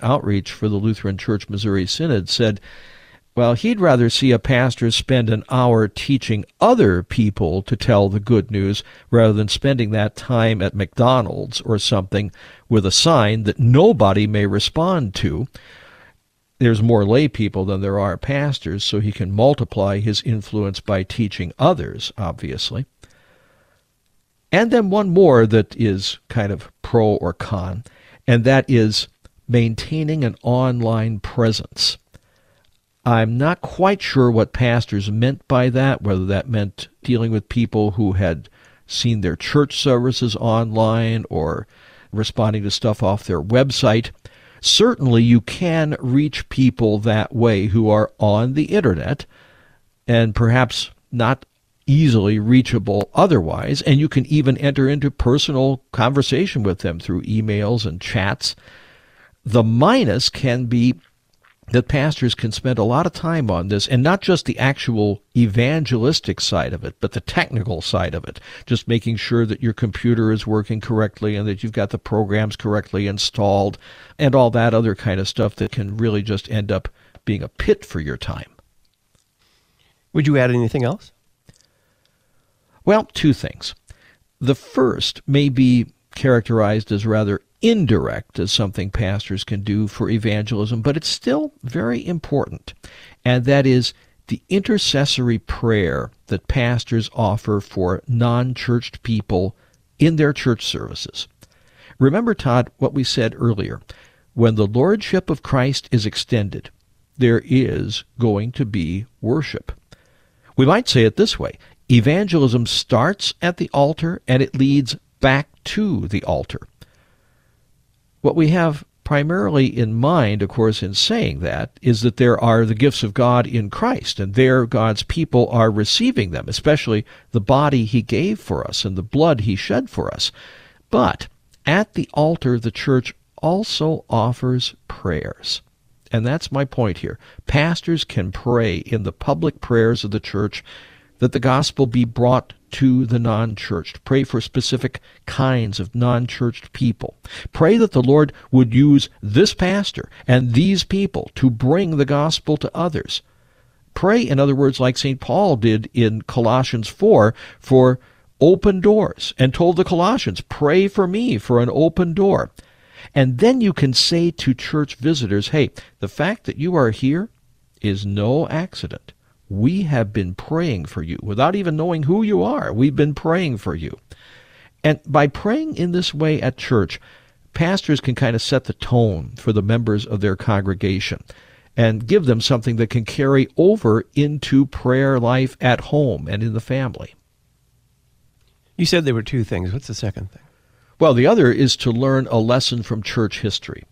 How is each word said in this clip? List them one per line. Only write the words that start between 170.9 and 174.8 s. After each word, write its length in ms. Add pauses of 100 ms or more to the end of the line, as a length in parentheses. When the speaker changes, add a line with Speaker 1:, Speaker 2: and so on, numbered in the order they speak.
Speaker 1:
you. 200
Without 340
even 200
knowing 280
who 200
you 200
are, 300
we've 220
been 180
praying 440
for 180
you." 220 (840)